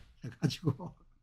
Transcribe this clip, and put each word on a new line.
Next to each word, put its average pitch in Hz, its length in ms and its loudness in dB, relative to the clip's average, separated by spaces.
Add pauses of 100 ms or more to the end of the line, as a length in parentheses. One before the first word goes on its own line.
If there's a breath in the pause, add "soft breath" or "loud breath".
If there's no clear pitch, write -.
(240)
해가지고 151 760 0
<laughs> - 80 -20 (180)